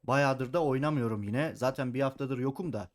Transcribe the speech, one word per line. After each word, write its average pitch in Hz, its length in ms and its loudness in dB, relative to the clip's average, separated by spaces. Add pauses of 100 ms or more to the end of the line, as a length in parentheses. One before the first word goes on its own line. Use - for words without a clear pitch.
bayağıdır 131 480 2
da 170 120 2
oynamıyorum 131 580 2
yine. 123 340 -2
Zaten 127 380 -2
bir 131 60 -2
haftadır 135 380 -2
yokum 135 340 -4
da. 101 220 -6